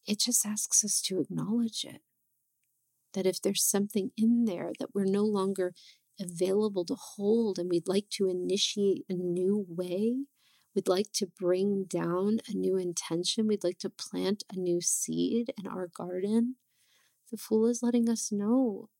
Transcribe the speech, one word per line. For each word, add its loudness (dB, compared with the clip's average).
It -2
just 2
asks 0
us -2
to -2
acknowledge -2
it. -16
That 0
if 0
there's 2
something 0
in 4
there -2
that -8
we're 0
no 4
longer 0
available 0
to -4
hold 0
and -2
we'd 0
like 2
to 0
initiate 0
a -2
new 0
way, -2
we'd 0
like 2
to 0
bring 2
down 0
a -8
new 0
intention, -2
we'd 0
like 0
to -6
plant -4
a -6
new 0
seed 0
in -12
our -6
garden, -2
the -8
Fool 2
is 0
letting 4
us -2
know 0